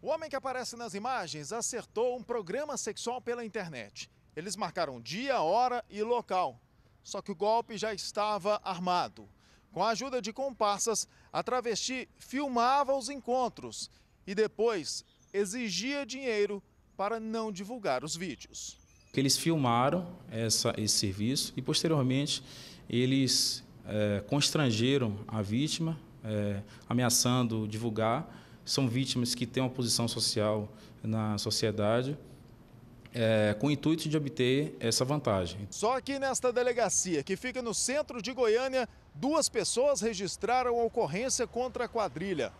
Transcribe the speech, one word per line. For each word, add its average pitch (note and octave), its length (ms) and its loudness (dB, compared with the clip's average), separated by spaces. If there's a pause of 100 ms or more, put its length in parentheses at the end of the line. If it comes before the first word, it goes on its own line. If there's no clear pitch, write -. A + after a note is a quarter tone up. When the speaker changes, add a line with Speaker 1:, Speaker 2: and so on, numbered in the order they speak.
Speaker 1:
O G3 60 -6
homem D#4+ 200 -2
que C#4+ 60 -8
aparece B3+ 400 -6
nas A#3 200 -10
imagens F#3 580 -6
acertou A#3 640 -2
um A#3 80 -10
programa A#3+ 520 -4
sexual A#3 440 -6
pela A#3+ 240 -4
internet. D#3+ 640 -10 (240)
Eles F3 220 -6
marcaram D#3+ 440 -2
dia, G#3 420 -2
hora A#3+ 460 2
e G#3 140 -6
local. F#3 580 0 (440)
Só G3+ 180 -8
que - 80 -12
o F#3+ 60 -4
golpe A3 420 2
já G#3+ 160 -2
estava G#3 720 -2
armado. F3 640 -2 (420)
Com F3 140 0
a A3+ 60 2
ajuda B3 300 -2
de G#3+ 120 -6
comparsas, A3 760 0 (260)
a D3+ 80 0
travesti A#3+ 680 -2 (100)
filmava C4 760 2
os A#3+ 120 -4
encontros A#3 800 -2 (380)
e G3 80 -6
depois G#3 680 0 (280)
exigia G#3+ 720 -2
dinheiro G#3+ 560 -2 (360)
para A3 240 -2
não A3 320 -4
divulgar F#3+ 500 -2
os D3+ 140 -6
vídeos. - 600 -10 (360)
Speaker 2:
Que - 60 2
eles C3+ 180 4
filmaram D3 680 4 (240)
essa, A2+ 480 2
esse G#2+ 180 2
serviço G#2 600 0
e, C3 40 -4
posteriormente, C#3+ 840 2 (440)
eles, C3 760 2 (200)
é, G#2 440 0
constrangeram B2+ 960 2
a A2 160 -2
vítima, D3+ 560 0 (240)
é, G#2 400 -2 (260)
ameaçando A#2+ 800 2
divulgar. A2 580 0 (400)
São C3+ 240 0
vítimas B2 460 0
que B2 120 -4
têm B2+ 180 0
uma B2+ 40 0
posição A#2+ 380 0
social G#2+ 680 0 (300)
na A2 360 0
sociedade, A2 760 0 (960)
é, A2 460 4
com C#3 80 0
o D3 60 4
intuito D#3 360 0
de D3+ 80 0
obter C#3 640 2
essa A#2 260 2
vantagem. G2+ 680 0
Speaker 1:
Só B3 300 0
que C#4 200 -4
nesta B3+ 320 2
delegacia, A3 720 2
que F#3+ 100 0
fica B3+ 260 -4
no A#3 140 -2
centro B3+ 480 -2
de A#3+ 100 -4
Goiânia, B3 560 2 (240)
duas C#4 360 2
pessoas A#3+ 520 2
registraram A#3 800 0
a A#3 60 2
ocorrência A3+ 640 0
contra A#3+ 380 -4
a - 20 -6
quadrilha. E3 720 -2